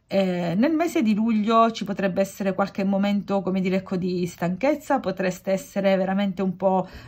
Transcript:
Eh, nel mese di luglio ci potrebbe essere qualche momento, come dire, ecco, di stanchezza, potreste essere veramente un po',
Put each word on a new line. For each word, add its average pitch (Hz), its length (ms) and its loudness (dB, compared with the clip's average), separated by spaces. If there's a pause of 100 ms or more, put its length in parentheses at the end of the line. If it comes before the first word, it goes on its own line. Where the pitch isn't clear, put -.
Eh, 180 500 0
nel 277 140 4
mese 330 320 0
di 214 100 4
luglio 226 560 4
ci 226 140 -6
potrebbe 196 380 -2
essere 190 340 -2
qualche 196 280 -2
momento, 196 600 0
come 185 180 0
dire, 185 140 0
ecco, 190 200 -2
di 180 300 0
stanchezza, 254 760 -2
potreste 185 520 -4
essere 196 460 0
veramente 190 440 0
un 190 140 0
po', 190 320 2 (200)